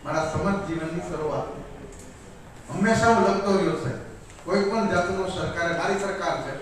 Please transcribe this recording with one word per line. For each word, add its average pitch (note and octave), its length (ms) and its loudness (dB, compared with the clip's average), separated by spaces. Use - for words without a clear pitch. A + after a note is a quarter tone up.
મારા D#3+ 280 0
સમજ F#3+ 340 2
જીવનની E3 420 -4
શરૂઆત. D3+ 380 -2
હંમેશા A3 460 6
હું G3 100 6
લખતો G3 280 2
રહ્યો E3 320 2
છે. B2+ 80 -4
કોઈ G3 200 2
પણ G#3 240 2
જાતનો F#3 400 2
સરકારે, E3+ 500 -2
મારી G3 220 0
સરકાર F#3+ 360 -2
છે C3+ 260 -6